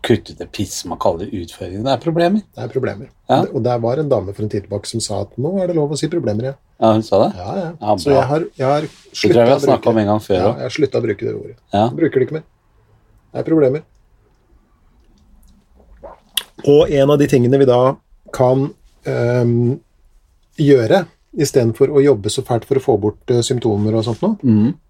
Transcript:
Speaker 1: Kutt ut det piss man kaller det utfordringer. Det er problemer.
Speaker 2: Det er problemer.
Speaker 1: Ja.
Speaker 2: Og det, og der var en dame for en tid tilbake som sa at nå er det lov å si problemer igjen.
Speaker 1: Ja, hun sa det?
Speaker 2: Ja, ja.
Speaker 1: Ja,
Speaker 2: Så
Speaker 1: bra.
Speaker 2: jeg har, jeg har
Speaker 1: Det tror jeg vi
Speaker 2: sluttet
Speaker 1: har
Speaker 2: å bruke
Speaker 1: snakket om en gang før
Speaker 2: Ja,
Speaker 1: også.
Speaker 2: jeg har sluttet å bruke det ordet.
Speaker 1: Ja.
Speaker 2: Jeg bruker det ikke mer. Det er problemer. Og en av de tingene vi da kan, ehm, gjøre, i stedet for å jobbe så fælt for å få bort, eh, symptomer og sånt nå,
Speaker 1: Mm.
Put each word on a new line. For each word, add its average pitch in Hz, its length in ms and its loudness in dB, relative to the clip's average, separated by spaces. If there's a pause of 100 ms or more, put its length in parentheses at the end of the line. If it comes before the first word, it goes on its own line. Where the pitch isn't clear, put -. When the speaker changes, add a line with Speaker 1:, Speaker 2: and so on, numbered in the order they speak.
Speaker 1:
Kutt - 280 0
ut 80 80 -18
det - 120 -14
piss - 360 -10
man 85 120 -10
kaller 92 280 -2
det - 80 -12
utfordringer. 92 500 -10
Det 135 80 0
er 120 60 -2 (120)
problemer. 170 320 0 (140)
Speaker 2:
Det 120 80 -10
er 117 40 -10
problemer. 113 400 -6 (200)
Speaker 1:
Ja. 131 120 4
Speaker 2:
Og - 60 -2
det, - 100 -12
og 120 60 -4
der 120 160 -2
var 117 200 -2
en 151 100 -4
dame 98 260 0
for 107 80 -8
en 107 60 -4
tid 104 160 -6
tilbake 101 220 -8
som 117 140 -6
sa 101 200 -6
at - 160 -10
nå 170 260 -4
er 180 40 -2
det 175 100 -2
lov 147 140 0
å 147 80 -6
si - 100 -4
problemer 120 340 -2
igjen. 135 140 -8 (240)
Speaker 1:
Ja, 110 140 4
hun 110 80 0
sa 113 260 2
det? 101 80 -8
Speaker 2:
Ja, - 180 -10
ja. 175 260 -6
Speaker 1:
Ja, 107 160 0
Speaker 2:
Så - 100 -8
Speaker 1:
bra. 143 80 4
Speaker 2:
jeg 131 140 4
har, 151 120 0 (160)
jeg 131 100 -2
har 147 140 0
Speaker 1:
Det 151 80 -8
tror - 240 -20
jeg - 0 -
vi - 80 -10
Speaker 2:
sluttet 104 160 4
Speaker 1:
har 117 80 6
Speaker 2:
å 139 160 4
bruke - 80 -2
Speaker 1:
snakket 127 180 2
om 117 120 2
en 107 80 2
gang 104 140 2
før 101 140 -2
Speaker 2:
Ja, 92 140 2
Speaker 1:
også. - 80 0
Speaker 2:
jeg 131 60 -10
har 123 80 -8
sluttet 143 320 -2
å - 20 -
bruke 107 220 -4
det 110 80 -4
ordet. - 220 -14 (180)
Speaker 1:
Ja. 107 160 2
Speaker 2:
Jeg 139 60 -10
bruker 151 240 0
det - 80 2
ikke - 40 -10
mer. 156 120 -10 (880)
Det 120 60 -6
er - 40 -6
problemer. 151 380 2 (2750)
Og 147 220 6
en 139 240 2
av 143 60 2
de 147 100 2
tingene 127 300 4
vi 135 80 6
da 127 120 4 (540)
kan, 131 340 2 (380)
ehm, 120 720 0 (800)
gjøre, 143 460 4 (340)
i 147 80 0
stedet 117 320 0
for 139 160 2
å 139 80 4
jobbe 107 300 2
så 127 100 -6
fælt 120 240 -4
for 135 140 0
å - 20 -18
få 120 180 2
bort, 104 200 -2 (100)
eh, 120 160 2
symptomer 107 480 0
og 110 100 0
sånt 120 180 -4
nå, 202 200 -2
Speaker 1:
Mm. 110 320 4 (160)